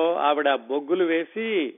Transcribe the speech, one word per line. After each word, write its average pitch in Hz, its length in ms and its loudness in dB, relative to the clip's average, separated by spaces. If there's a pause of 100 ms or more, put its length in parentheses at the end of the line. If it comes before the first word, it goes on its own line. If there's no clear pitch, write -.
(160)
ఆవిడ 143 400 2
బొగ్గులు 143 500 -2
వేసి 165 720 -2